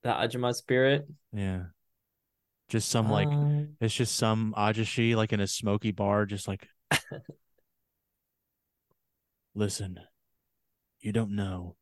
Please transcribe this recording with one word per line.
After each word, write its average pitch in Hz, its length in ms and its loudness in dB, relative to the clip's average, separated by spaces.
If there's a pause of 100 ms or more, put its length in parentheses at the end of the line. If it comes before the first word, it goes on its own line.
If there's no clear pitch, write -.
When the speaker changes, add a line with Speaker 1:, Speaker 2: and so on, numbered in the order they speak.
Speaker 1:
The 120 80 0
Ajuma 123 440 0
spirit? 135 520 2 (260)
Speaker 2:
Yeah. 95 300 -2 (1040)
Just 110 180 0
some, 110 240 2
like, 101 160 4
Speaker 1:
Um, 147 540 0
Speaker 2:
it's 113 120 0
just - 220 0
some 110 420 2
ajashi, 110 600 2
like, 110 160 0
in 101 80 0
a 98 60 0
smoky 104 440 -2
bar, 101 340 2
just 101 220 -8
like, 98 220 -8 (200)
<laughs> - 120 0 (2500)
"Listen, 98 460 -4 (1040)
you 104 100 -6
don't 104 240 0
know 92 460 -4